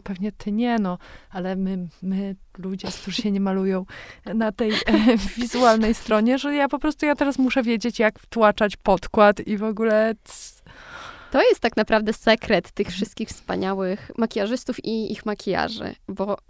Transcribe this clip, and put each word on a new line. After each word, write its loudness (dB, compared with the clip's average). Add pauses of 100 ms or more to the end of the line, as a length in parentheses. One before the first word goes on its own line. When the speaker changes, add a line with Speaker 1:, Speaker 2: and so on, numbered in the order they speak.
Speaker 1:
pewnie -8
ty -8
nie, 0
no, -2 (320)
ale -6
my, -4 (140)
my -4 (220)
ludzie, -8 (140)
którzy -6
się 0
nie 0
malują 0 (480)
na 0
tej, -2
e, 4
<laughs> -4
wizualnej 4
stronie, 2
że -4
ja 2
po -2
prostu, -2
ja 4
teraz 0
muszę 2
wiedzieć, -2
jak 2
wtłaczać 2
podkład 4
i -4
w -4
ogóle 0 (100)
c- -14 (680)
Speaker 2:
To 4
jest 4
tak 0
naprawdę 2
sekret 0
tych -4
wszystkich -8
wspaniałych -6
makijażystów -2
i -4
ich -10
makijaży, -4 (140)
bo -6 (140)